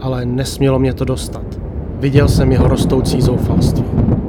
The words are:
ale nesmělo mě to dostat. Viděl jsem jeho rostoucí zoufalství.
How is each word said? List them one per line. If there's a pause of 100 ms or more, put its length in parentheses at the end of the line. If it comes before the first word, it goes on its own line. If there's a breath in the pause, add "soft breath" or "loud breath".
ale
nesmělo
mě
to
dostat. (380)
Viděl
jsem
jeho
rostoucí
zoufalství. (460)